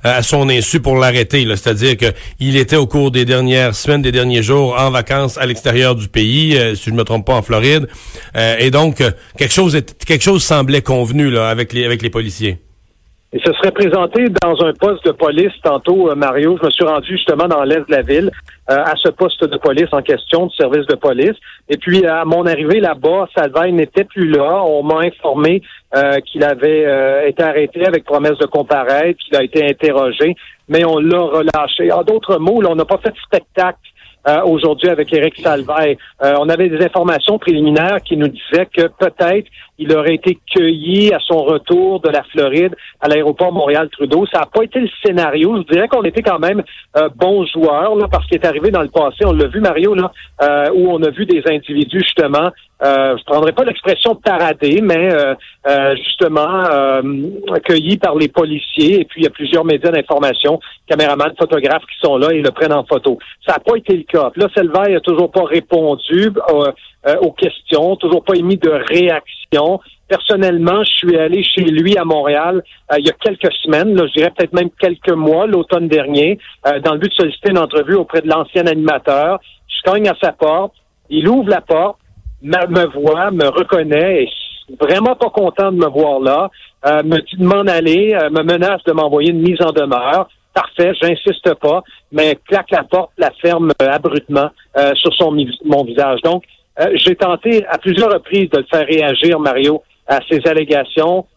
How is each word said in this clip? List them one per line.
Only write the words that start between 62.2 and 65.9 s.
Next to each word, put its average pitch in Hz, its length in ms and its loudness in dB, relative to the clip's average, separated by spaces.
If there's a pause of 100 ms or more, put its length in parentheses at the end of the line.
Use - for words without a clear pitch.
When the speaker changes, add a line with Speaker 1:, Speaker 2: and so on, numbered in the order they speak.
Speaker 2:
et 151 100 0
le 135 80 2
prennent 151 240 -2
en 135 100 -2
photo. 135 340 0 (280)
Ça 170 80 0
n'a 147 60 -2
pas 233 160 0
été 208 200 0
le 160 60 -4
cas. 147 280 0
Puis 175 120 -4
là, 196 120 0
Salvaille 190 400 0
a 160 60 2
toujours 175 300 0
pas 185 140 0
répondu, 165 880 0 (180)